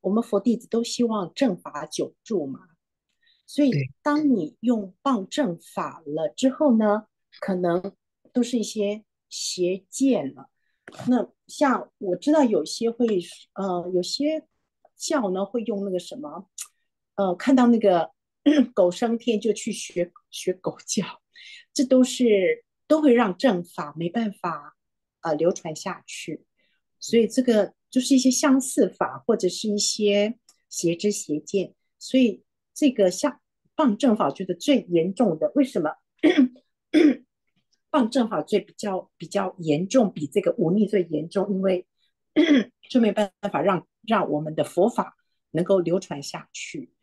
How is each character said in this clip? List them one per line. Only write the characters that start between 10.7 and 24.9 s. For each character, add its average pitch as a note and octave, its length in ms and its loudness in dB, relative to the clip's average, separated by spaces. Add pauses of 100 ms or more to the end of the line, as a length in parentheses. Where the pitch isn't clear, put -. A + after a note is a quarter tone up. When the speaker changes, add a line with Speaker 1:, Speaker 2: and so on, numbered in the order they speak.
Speaker 1:
那 A#3+ 240 2 (160)
像 B3 520 -2
我 F3+ 180 -4
知 C#4+ 160 0
道 D#4 100 6
有 G3+ 220 2
些 - 260 -4
会， A#3 160 0 (460)
呃， F3+ 420 -6
有 F3+ 80 2
些 D4+ 460 -4 (480)
教 B3+ 340 -2
呢 F#3+ 140 -2
会 A3+ 200 -6
用 G3+ 200 -4
那 G3 60 -6
个 F3+ 80 -4
什 F3 180 -10
么， D3+ 320 -14 (680)
呃， F#3+ 180 0
看 C4 200 2
到 B3 120 6
那 A#3 120 6
个 F3+ 320 2 (340)
<clears throat> C#4+ 280 4
狗 F3+ 180 4
升 A3+ 280 -2
天 A3 200 -2
就 G#3+ 140 0
去 G#3+ 180 -6
学， F3 400 -6 (200)
学 - 240 -6
狗 - 320 -8
叫， - 180 -4 (680)
这 C#4+ 100 0
都 B3+ 180 4
是， G#3 600 2 (220)
都 D#4 160 4
会 C#4 100 6
让 A3+ 240 2
正 F#3+ 260 2
法 D3 360 -12
没 E3+ 100 -4
办 A3 240 -4
法， D3+ 420 -10 (460)